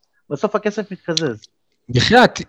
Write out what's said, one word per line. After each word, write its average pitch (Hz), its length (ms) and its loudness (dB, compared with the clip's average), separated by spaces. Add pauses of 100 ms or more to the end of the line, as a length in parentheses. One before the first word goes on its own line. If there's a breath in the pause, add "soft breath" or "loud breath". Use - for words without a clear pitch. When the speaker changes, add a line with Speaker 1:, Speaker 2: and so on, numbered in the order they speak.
(300)
Speaker 1:
בסוף 202 240 -4
הכסף 208 380 -4
מתקזז. 156 480 -6 (480)
Speaker 2:
בחייאת, 151 500 4 (100)